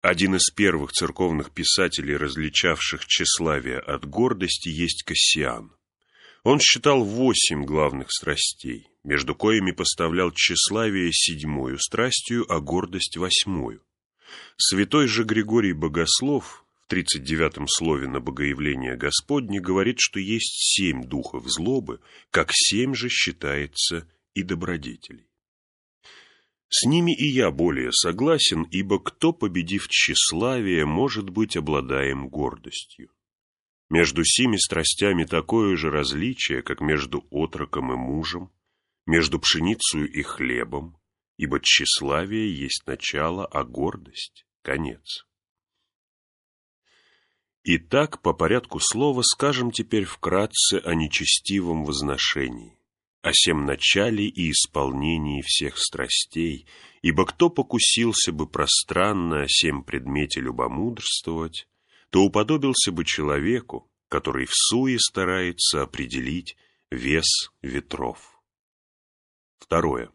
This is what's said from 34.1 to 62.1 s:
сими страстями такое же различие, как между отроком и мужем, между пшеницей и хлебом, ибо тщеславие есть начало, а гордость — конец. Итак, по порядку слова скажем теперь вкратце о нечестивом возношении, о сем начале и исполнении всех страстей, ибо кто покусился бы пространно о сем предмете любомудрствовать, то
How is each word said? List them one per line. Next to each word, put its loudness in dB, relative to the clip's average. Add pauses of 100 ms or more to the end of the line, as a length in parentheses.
сими 4
страстями 2
такое 2
же 0
различие, -2
как -6
между -2
отроком -4
и -2
мужем, -6 (540)
между 4
пшеницей 0
и -4
хлебом, -4 (400)
ибо 0
тщеславие 0
есть -6
начало, -4
а -4
гордость — -8 (160)
конец. -6 (2500)
Итак, 2
по 2
порядку 0
слова 0
скажем 0
теперь 0
вкратце 0
о 0
нечестивом 0
возношении, -4 (420)
о -2
сем 4
начале 2
и -2
исполнении 0
всех -2
страстей, -4 (340)
ибо 4
кто 2
покусился 0
бы -4
пространно 0
о -4
сем 0
предмете -4
любомудрствовать, -4 (420)
то 6